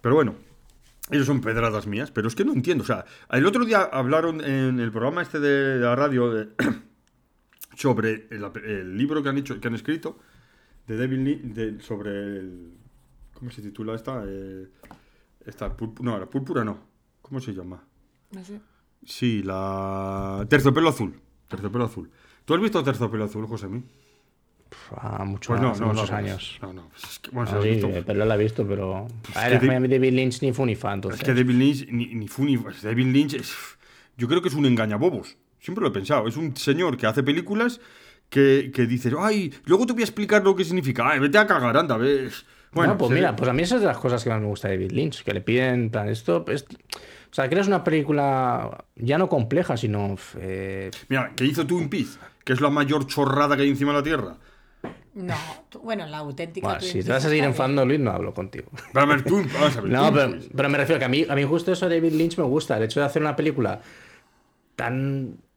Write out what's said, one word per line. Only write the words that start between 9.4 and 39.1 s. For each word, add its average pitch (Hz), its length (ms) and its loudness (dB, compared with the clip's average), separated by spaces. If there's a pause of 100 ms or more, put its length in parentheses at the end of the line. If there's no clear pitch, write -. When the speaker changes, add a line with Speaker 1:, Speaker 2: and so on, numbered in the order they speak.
Speaker 1:
que 123 80 -8
han 117 80 -4
escrito 156 440 -6 (680)
de 110 100 -6
David 131 220 -2
Lynch, 143 220 -2 (120)
de, 110 280 -6
sobre 101 300 -8
el, 95 600 -10 (640)
¿cómo 123 180 -14
se 110 100 -18
titula 107 340 -8
esta? 117 300 -8
Eh, 95 420 -12 (760)
esta 107 300 -10
púrpura, 113 360 -6
no, 104 80 -4
la 92 60 -8
púrpura 135 380 -4
no. 104 160 -6 (420)
¿Cómo 135 180 -10
se 117 140 -10
llama? 90 300 -14 (480)
Speaker 2:
No 190 120 -16
sé. 208 160 -18 (460)
Speaker 1:
Sí, 113 380 -2
la 98 1040 -4
Terciopelo 147 400 6
Azul. 107 300 -4 (280)
Terciopelo 104 380 -4
Azul. 90 240 -12 (340)
¿Tú 156 120 -2
has 180 60 2
visto 208 220 0
Terciopelo 113 420 -2
Azul, 107 220 -8
Josemi? 107 360 -10 (880)
Speaker 3:
Pf, - 280 -20
ah, 104 280 -8
mucho 101 240 -8
Speaker 1:
Pues 117 120 2
no, 127 100 2
Speaker 3:
hace 104 100 -4
Speaker 1:
no, 113 60 0
Speaker 3:
muchos 107 240 0
Speaker 1:
no, 104 60 -4
Speaker 3:
años. 98 440 -8
Speaker 1:
no, 95 120 -12
no, 85 160 -18
pues - 140 -20 (100)
es - 60 -16
que, - 120 -16
bueno, 123 120 -4
Speaker 3:
Ah, 107 40 -4
Speaker 1:
si 101 60 -4
lo 104 60 0
has 101 60 0
Speaker 3:
sí, 110 60 4
Speaker 1:
visto. 104 180 2
Speaker 3:
eh, 90 160 -4
pero 104 200 0
la 110 100 4
he - 20 2
visto, 107 300 0
pero 98 400 -4 (160)
Speaker 1:
Pues - 140 -6
Speaker 3:
a 113 100 0
Speaker 1:
es 123 60 4
Speaker 3:
ver, 117 60 6 (100)
Speaker 1:
que 131 60 4
Speaker 3:
a 127 40 2
mí 127 80 2
Speaker 1:
David 131 140 4
Speaker 3:
David 131 120 4
Lynch 127 300 0
ni 131 100 0
fu 131 120 0
ni 110 100 0
fa, 101 180 -4
entonces. 98 280 -6
Speaker 1:
Es - 40 -4
que 127 80 2
David 123 220 4
Lynch 135 340 4
ni, 120 160 -2 (100)
ni 107 120 -6
fu 135 180 -4
ni 135 120 2
fa. 107 120 -6 (140)
David 117 240 0
Lynch 139 280 4
es... - 180 -8 (640)
Yo 120 100 -2
creo 170 140 2
que 175 80 -2
es 131 60 -4
un 147 100 2
engañabobos. 113 720 0 (220)
Siempre 185 220 -6
lo 147 80 2
he - 20 0
pensado. 110 360 0
Es 117 100 -4
un 156 180 -4
señor 147 420 0
que 107 100 0
hace 123 160 2
películas 202 580 0 (480)
que, 135 440 6
que 123 120 4
dices, 120 340 0